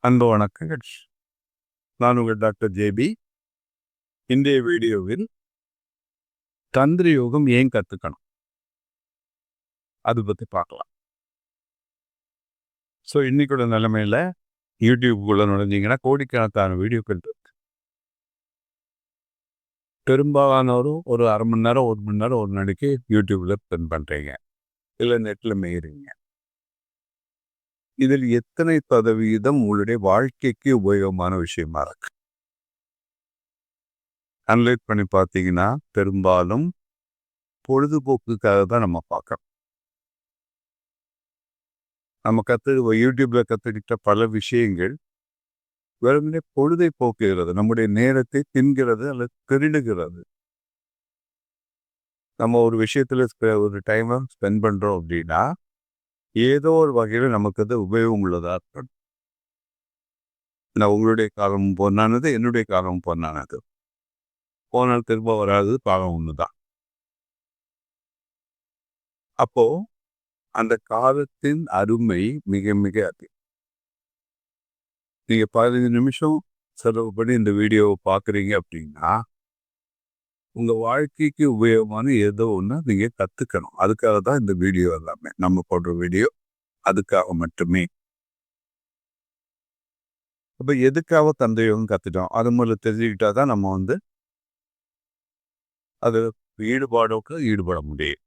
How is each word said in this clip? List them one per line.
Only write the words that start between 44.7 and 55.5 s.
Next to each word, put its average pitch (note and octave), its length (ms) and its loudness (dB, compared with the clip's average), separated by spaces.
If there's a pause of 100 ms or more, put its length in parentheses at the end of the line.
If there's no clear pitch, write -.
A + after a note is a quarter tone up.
வெறுமனே D3+ 360 0 (160)
பொழுதை E3 340 2 (100)
போக்குகிறது, F#2+ 580 -2
நம்முடைய A2+ 280 2 (140)
நேரத்தை C3 420 0 (120)
தின்கிறது C3 580 0
அல்லது B2 200 -8 (180)
திருடுகிறது. A2+ 720 -2 (2250)
நம்ம A#2 280 2
ஒரு A2+ 180 0
விஷயத்துல B2+ 480 -2
ஸ்பெ-, A2 320 0
ஒரு G2+ 140 -4 (120)
டைமை A2+ 280 -2 (160)
ஸ்பெண்ட் G2+ 320 -2
பண்றோம் G2+ 340 -2
அப்படின்னா, E2 420 -2 (1040)